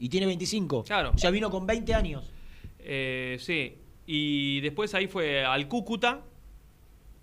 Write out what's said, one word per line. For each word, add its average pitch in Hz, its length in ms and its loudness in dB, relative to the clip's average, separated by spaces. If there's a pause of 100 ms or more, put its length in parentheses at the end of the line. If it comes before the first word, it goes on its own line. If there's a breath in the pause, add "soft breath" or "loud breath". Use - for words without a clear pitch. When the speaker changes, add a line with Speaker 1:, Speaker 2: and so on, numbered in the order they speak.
Speaker 1:
y 123 80 -2
tiene 185 180 2
veinticinco. 175 560 0
Speaker 2:
Claro. 170 320 2
Speaker 1:
O - 40 4
sea, 175 120 6
vino 208 200 2
con 190 160 -4
veinte 226 280 0
años. 160 380 0 (480 loud breath)
Speaker 2:
Eh, 131 580 -4
sí. 139 380 -2 (300)
Y 147 560 2
después 151 320 -2
ahí 190 140 2
fue 151 360 0
al 139 240 2
Cúcuta, 240 540 0 (1000)